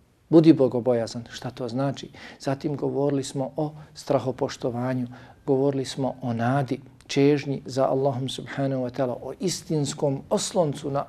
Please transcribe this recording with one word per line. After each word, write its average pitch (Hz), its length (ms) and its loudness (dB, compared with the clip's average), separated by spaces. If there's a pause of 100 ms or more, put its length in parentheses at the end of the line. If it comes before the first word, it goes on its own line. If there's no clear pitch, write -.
(280)
budi 160 240 10
bogobojazan." 120 800 2
Šta - 200 -10
to 123 180 -8
znači? 131 400 -4 (320)
Zatim 139 360 -4
govorili 139 480 0
smo 135 320 -6
o 151 160 -2 (220)
strahopoštovanju, 127 1120 -2 (400)
govorili 135 380 2
smo 127 380 -4
o 120 100 -2
nadi, 123 480 0 (260)
čežnji 139 600 2
za 131 240 2
Allahom 135 380 0
subhanahu 135 540 -4
wa 123 80 -4
ta'ala, 123 320 -2
o 131 180 -8
istinskom 147 920 -2
osloncu 165 600 0
na 139 180 -2